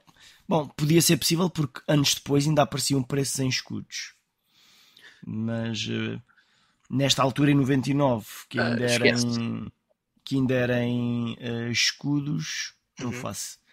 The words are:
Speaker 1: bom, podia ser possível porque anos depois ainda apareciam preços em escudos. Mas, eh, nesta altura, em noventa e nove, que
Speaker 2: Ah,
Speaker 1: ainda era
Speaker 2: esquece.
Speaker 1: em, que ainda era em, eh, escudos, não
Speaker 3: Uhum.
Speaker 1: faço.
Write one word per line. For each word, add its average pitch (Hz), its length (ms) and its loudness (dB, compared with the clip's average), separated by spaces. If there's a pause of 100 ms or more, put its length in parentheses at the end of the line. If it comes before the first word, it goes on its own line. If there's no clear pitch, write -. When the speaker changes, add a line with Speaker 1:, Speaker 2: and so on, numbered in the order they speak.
(480)
Speaker 1:
bom, 151 180 0
podia 156 340 2
ser - 180 6
possível 170 300 0
porque - 380 -4
anos 147 280 4
depois 143 340 0
ainda 147 140 4
apareciam 135 380 0
preços 139 380 -2
em 131 100 0
escudos. - 640 -8 (1120)
Mas, 113 640 -4
eh, 113 320 -4 (720)
nesta 135 320 2
altura, 143 300 4
em - 20 6
noventa 135 360 2
e 139 40 2
nove, 131 320 2 (220)
que 131 100 -6
Speaker 2:
Ah, 117 80 0
Speaker 1:
ainda 117 160 0
era 120 240 2
Speaker 2:
esquece. 120 200 2
Speaker 1:
em, 117 460 -4 (520)
que - 100 -6
ainda 131 200 2
era 123 280 2
em, 120 560 -2
eh, 120 320 -4
escudos, 143 1040 -2 (240)
não 127 80 -6
Speaker 3:
Uhum. 117 60 -4
Speaker 1:
faço. - 480 -10 (120)